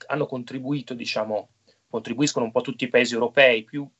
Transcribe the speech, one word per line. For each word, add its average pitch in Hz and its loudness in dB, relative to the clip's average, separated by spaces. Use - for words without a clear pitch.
hanno 147 -2
contribuito, 131 -6
diciamo, 110 -4
contribuiscono 120 -2
un 113 -4
po' 123 0
tutti 131 -6
i 120 -2
paesi 123 4
europei, 120 4
più, 143 -10